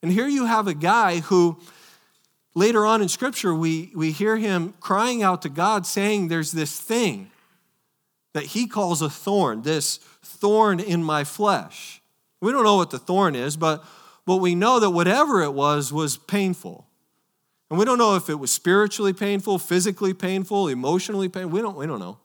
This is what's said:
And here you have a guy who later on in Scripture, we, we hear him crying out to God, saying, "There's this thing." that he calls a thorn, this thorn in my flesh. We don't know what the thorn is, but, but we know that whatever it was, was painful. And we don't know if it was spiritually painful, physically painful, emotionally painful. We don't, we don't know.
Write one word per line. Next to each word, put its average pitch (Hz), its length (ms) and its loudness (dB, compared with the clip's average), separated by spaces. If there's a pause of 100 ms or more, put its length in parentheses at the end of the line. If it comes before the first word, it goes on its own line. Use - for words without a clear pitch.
And 165 100 -2
here 226 160 2
you 277 180 0
have 220 200 2
a 185 80 -2
guy 175 460 2
who 175 400 2 (960)
later 214 320 4
on 220 160 2
in 185 40 -2
Scripture, 220 460 -4
we, 160 400 -2
we 160 200 -2
hear 214 240 0
him 190 420 -2
crying 226 420 0
out 185 220 0
to 170 60 -6
God, 175 360 0
saying, 202 440 -2
"There's 160 240 -2
this 160 280 -6
thing." 160 480 -2 (1040)
that 147 120 -8
he 208 200 -4
calls 175 380 -2
a 147 80 -4
thorn, 156 500 -2
this 147 360 -2 (260)
thorn 208 560 2
in 175 240 0
my 151 200 0
flesh. 151 760 -4 (380)
We 208 120 0
don't 269 120 2
know 208 120 6
what 175 160 2
the 127 80 -8
thorn 180 360 0
is, 139 220 -4
but, 156 260 -2 (440)
but 185 100 2
we 180 160 2
know 226 260 4
that 208 120 4
whatever 196 500 2
it 147 120 -2
was, 143 380 0
was 147 260 -4
painful. 185 680 -4 (840)
And 160 100 -2
we 214 60 6
don't 247 120 2
know 220 180 4
if 165 140 -4
it 151 60 -2
was 139 160 -6
spiritually 202 600 2
painful, 202 460 -2
physically 185 560 -2
painful, 190 540 -2
emotionally 180 640 -2
painful. 185 200 -10
We 180 120 -2
don't, 208 140 -6
we 147 120 -8
don't 139 120 -6
know. 95 260 -12